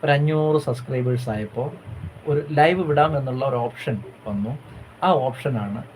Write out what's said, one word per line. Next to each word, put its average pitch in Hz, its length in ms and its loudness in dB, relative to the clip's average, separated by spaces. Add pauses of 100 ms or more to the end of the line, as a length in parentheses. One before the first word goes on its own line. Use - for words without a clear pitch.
ഒരു 143 140 4
അഞ്ഞൂറ് 156 500 4
സബ്സ്ക്രൈബേഴ്സ് 123 680 -2
ആയപ്പോൾ 110 360 -4 (600)
ഒരു 147 120 2 (160)
ലൈവ് 175 320 6
വിടാം 151 300 4
എന്നുള്ള 131 300 -4
ഒരു 127 160 0
ഓപ്ഷൻ 117 300 -4 (320)
വന്നു. 104 240 -2 (540)
ആ 185 40 4 (180)
ഓപ്ഷനാണ്, 107 540 -4 (140)